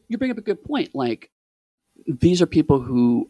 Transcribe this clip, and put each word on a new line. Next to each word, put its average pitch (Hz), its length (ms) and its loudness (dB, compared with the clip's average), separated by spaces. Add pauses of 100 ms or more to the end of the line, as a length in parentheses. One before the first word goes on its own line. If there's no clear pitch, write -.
you 226 120 -6
bring 262 100 -2
up 240 80 -6
a 220 40 -14
good - 220 -6
point. - 300 -6
Like, 120 380 -6 (720)
these 175 380 2
are - 20 4
people 151 340 2
who, 120 500 0